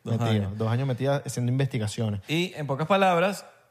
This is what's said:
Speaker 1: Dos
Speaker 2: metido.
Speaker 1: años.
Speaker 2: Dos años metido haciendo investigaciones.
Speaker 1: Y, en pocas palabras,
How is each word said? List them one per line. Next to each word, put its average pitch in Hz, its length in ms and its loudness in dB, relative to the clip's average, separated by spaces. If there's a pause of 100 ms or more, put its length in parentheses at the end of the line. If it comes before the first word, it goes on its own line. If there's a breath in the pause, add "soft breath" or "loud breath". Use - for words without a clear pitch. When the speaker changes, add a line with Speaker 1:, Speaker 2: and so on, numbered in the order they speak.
Speaker 1:
Dos 113 140 -2
Speaker 2:
metido. 113 100 2
Speaker 1:
años. 101 280 0
Speaker 2:
Dos 110 140 0
años 131 160 0
metido 135 380 0
haciendo 123 260 -2
investigaciones. 110 800 -2
Speaker 1:
Y, 170 260 -2
en 151 100 -6
pocas 143 220 -2
palabras, 190 580 2 (260)